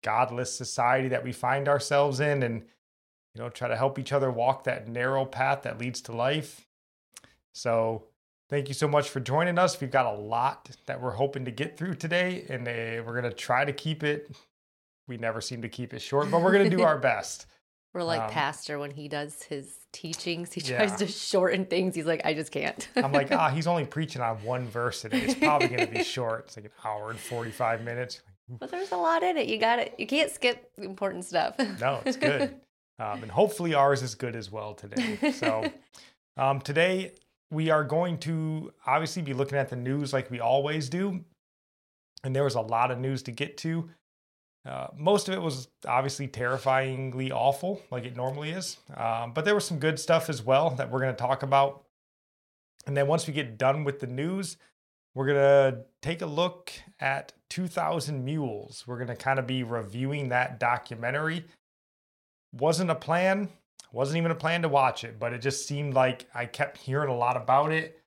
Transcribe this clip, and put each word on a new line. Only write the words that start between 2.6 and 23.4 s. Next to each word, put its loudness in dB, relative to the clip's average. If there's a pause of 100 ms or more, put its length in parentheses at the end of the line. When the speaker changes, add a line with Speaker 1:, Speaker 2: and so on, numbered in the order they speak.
Speaker 1:
you -12
know, -6
try -4
to 0
help 2
each -6
other 4
walk 0
that -2
narrow 0
path 0
that -6
leads -6
to -14
life. -2 (880)
So 0 (420)
thank -2
you -6
so 2
much 4
for -4
joining 2
us. 4
We've -4
got 6
a -2
lot -2 (160)
that -6
we're -2
hoping 0
to -6
get -6
through -4
today, -2
and, -6
uh, -4
we're -8
gonna -2
try 2
to 0
keep -4
it, -2 (720)
we -8
never -2
seem -8
to -8
keep -10
it -8
short, 0
but 4
we're 6
gonna 8
do 4
our 6
Speaker 2:
<laughs> -6
Speaker 1:
best. 0 (480)
Speaker 2:
We're -2
like 0
Speaker 1:
Um, -2
Speaker 2:
Pastor -2
when -6
he -12
does -6
his -10 (160)
teachings. -6
He -6
Speaker 1:
Yeah. -4
Speaker 2:
tries 2
to 0
shorten 2
things. 2
He's -4
like, 2
"I 2
just -4
can't." -4
<laughs> -20
Speaker 1:
I'm 2
like, 4
"Ah, 4